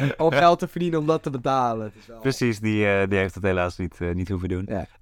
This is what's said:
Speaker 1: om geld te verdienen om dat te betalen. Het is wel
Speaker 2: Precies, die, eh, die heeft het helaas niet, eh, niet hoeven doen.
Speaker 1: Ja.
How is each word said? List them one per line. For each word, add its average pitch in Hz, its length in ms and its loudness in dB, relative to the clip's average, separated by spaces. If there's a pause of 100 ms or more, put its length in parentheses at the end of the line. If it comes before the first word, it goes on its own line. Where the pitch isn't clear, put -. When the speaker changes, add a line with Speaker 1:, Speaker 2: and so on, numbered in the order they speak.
(160)
Speaker 1:
om 160 160 2
geld 170 260 6
te 175 100 -6
verdienen 170 300 -2
om 151 80 -2
dat 160 160 2
te 156 80 -6
betalen. 123 540 -2
Het 104 120 -12
is - 100 -20
wel - 140 -20
Speaker 2:
Precies, 123 400 0
die, 107 260 2
eh, 98 220 2
die 101 100 2
heeft 95 160 0
het 92 100 -6
helaas 90 340 0
niet, 90 220 -6
eh, 87 140 -2
niet 90 140 -4
hoeven 92 200 -4
doen. 92 200 -4
Speaker 1:
Ja. 98 180 -6 (160)